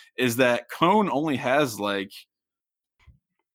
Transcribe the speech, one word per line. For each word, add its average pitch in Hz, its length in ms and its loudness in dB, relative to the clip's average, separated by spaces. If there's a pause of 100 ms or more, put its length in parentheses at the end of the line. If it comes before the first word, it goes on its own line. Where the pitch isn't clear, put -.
(160)
is 120 220 0
that 123 320 2
Cohn 196 420 2
only 143 240 -2
has, 131 420 0
like, 101 340 -4 (1400)